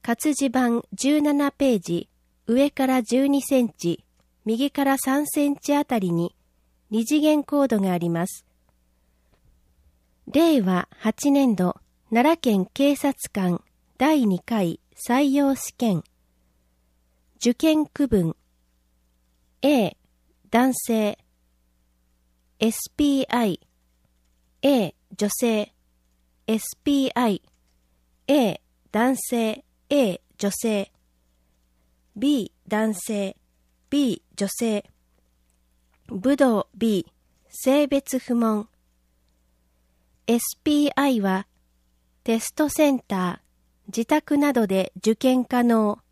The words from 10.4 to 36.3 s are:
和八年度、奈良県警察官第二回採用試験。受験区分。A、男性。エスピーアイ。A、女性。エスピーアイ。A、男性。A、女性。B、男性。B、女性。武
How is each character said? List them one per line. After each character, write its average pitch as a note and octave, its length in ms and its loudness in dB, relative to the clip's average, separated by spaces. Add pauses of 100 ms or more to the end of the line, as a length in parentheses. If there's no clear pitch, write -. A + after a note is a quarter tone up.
和 F3+ 300 0
八 - 400 -2
年 C4+ 260 4
度、 F3+ 180 0 (360)
奈 C4+ 260 2
良 - 0 -
県 G3+ 300 0
警 C#4 300 0
察 C#4 180 -2 (180)
官 F3+ 320 -2 (320)
第 C#4 300 2
二 F#3 140 0
回 G3 380 -4 (160)
採 C4+ 380 0
用 C#4 220 2
試 - 180 -10
験。 G3 320 -2 (1300)
受 A#3+ 180 0
験 G#3 320 2
区 C#4 220 -2
分。 F3 280 0 (1300)
A、 C4 340 2 (540)
男 B3 240 2
性。 A3 440 -4 (1400)
エ A3 120 0
ス - 240 -10
ピ C#4 280 0
ー - 20 -2 (100)
ア A#3 120 0
イ。 F3+ 120 -4 (1000)
A、 B3+ 340 0 (220)
女 G#3 140 -2
性。 A3 420 -2 (720)
エ A3 120 0
ス - 260 -10
ピ C#4 220 2
ー - 80 -2
ア A#3+ 140 2
イ。 F#3+ 120 -2 (840)
A、 C4+ 340 2 (320)
男 B3 240 2
性。 A3+ 480 -4 (240)
A、 B3 320 0 (160)
女 G3+ 140 -2
性。 G#3 420 -4 (1200)
B、 B3 380 -2 (140)
男 G#3+ 280 -2
性。 G3+ 400 -6 (540)
B、 C#4 340 0 (140)
女 G3 100 -4
性。 G#3+ 380 -4 (1200)
武 A#3 280 0